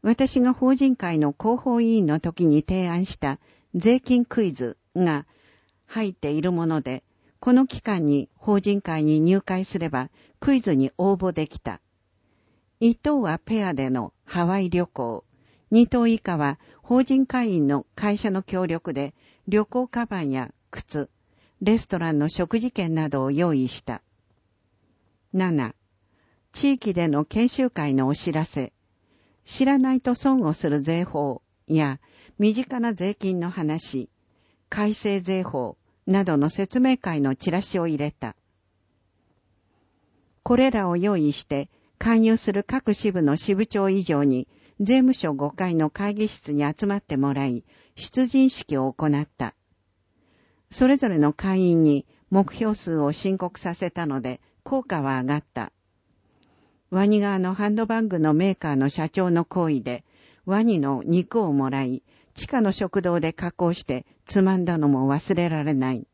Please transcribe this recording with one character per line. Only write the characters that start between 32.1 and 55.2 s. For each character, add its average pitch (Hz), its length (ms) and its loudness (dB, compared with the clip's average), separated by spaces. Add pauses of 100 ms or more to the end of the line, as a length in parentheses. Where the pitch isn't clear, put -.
身 208 160 2
近 254 240 -4
な 233 140 -2
税 190 200 -4
金 185 260 -4
の 175 120 -4
話、 151 580 -4 (600)
改 208 260 -2
正 202 240 -2
税 185 240 -4
法 123 340 -8 (300)
な 196 160 2
ど 165 140 0
の 143 120 2
説 196 300 -4
明 254 180 4
会 160 240 -4
の 135 140 0
チ - 160 -4
ラ 180 100 -2
シ 185 180 -4
を 170 80 -2
入 151 100 -2
れ 147 140 -4
た。 - 240 -12 (2000)
こ 240 120 2
れ 262 160 4
ら 202 180 -2
を 175 80 0
用 196 200 0
意 151 140 2
し - 120 -10
て、 143 260 -6 (280)
勧 226 260 2
誘 226 140 4
す - 140 -4
る 202 120 -2
各 247 300 -2
支 208 180 -2
部 180 100 -2
の 147 160 2
支 196 180 -2
部 214 100 0
長 196 240 0
以 190 140 0
上 147 200 0
に 131 240 0 (320)
税 208 160 2
務 262 180 4
署 156 200 -2
五 143 180 -4
階 180 240 -2
の 156 140 2
会 202 240 -4
議 214 140 -2
室 - 260 -10
に 147 100 0
集 156 220 -4
ま 202 120 0
っ - 40 -6
て - 140 -8
も 139 180 0
ら 139 120 -2
い、 123 180 -4 (320)
出 - 300 -2
陣 262 240 4
式 - 280 -4
を 131 140 0
行 156 160 -4
っ 147 200 0 (100)
た。 120 180 -8 (1120)
そ - 180 2
れ 277 100 6
ぞ 247 120 0
れ 170 80 0
の 147 160 4
会 190 280 0
員 170 220 4
に 143 220 4 (240)
目 190 220 2
標 214 240 -2
数 165 220 -6
を 147 140 0
申 190 260 -2
告 180 220 -8
さ 175 160 -6
せ 175 160 -6
た 170 140 -6
の 135 160 -4
で、 127 200 -8 (220)
効 269 200 -2
果 165 180 -4
は 135 200 -2